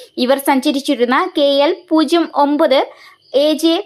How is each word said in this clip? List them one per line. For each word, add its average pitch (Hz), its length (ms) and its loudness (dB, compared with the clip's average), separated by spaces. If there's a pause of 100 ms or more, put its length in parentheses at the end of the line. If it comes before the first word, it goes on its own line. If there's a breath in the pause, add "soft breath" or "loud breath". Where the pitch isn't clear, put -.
(160 loud breath)
ഇവർ 254 220 0
സഞ്ചരിച്ചിരുന്ന 277 1000 -2
കെ 285 100 2 (140)
എൽ 320 140 0 (120)
പൂജ്യം 320 460 0
ഒമ്പത് 285 460 2 (540 loud breath)
എ 294 180 2
ജെ 330 340 0